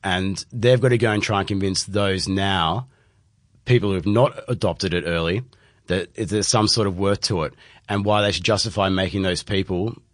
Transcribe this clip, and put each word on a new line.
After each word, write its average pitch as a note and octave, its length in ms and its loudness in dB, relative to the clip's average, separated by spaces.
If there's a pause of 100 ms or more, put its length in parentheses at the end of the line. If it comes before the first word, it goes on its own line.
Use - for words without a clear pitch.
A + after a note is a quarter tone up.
and F#2+ 480 -2
they've B2 280 4
got B2+ 100 4
to A#2+ 80 4
go A2+ 120 2
and G#2 120 0
try G#2 160 0
and F#2+ 100 -2
convince F#2+ 360 -2
those G2 440 0
now, F#2+ 580 0 (760)
people A#2 240 2
who G2 60 0
have F2 120 -2
not A2+ 320 2 (100)
adopted F#2 440 -2
it F2 140 -2
early, E2+ 360 -2 (440)
that F2+ 280 -2
it, G#2+ 140 -6
there's G2+ 200 -2
some G#2+ 200 4
sort G#2+ 180 2
of F#2 120 -4
worth G2 240 0
to E2+ 220 -2
it, - 100 -8 (340)
and G2+ 160 -2
why G#2 160 4
they G2+ 120 2
should E2+ 120 -6
justify G2+ 460 0
making F#2 320 0
those F2+ 200 -2
people G2 540 -2 (180)